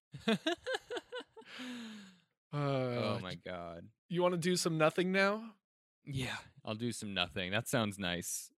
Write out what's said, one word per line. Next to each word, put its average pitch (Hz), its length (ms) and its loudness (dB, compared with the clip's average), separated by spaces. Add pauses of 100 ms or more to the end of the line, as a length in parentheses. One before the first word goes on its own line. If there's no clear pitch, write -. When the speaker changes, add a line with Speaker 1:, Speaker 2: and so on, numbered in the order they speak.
(280)
Speaker 1:
<laughs> 220 120 4 (2250)
Speaker 2:
Uh, 127 640 0
Speaker 1:
Oh 98 40 -4
my 92 140 -6
God. 87 540 -8 (220)
Speaker 2:
you 175 120 0
wanna 180 160 4
do 175 180 4
some 165 220 2
nothing 160 340 4
now? 202 420 4 (520)
Speaker 1:
Yeah, 131 300 -2 (280)
I'll 110 120 -4
do 117 160 -2
some 104 240 -6
nothing. 90 360 0
That 110 160 0
sounds 107 300 2
nice. 90 600 -4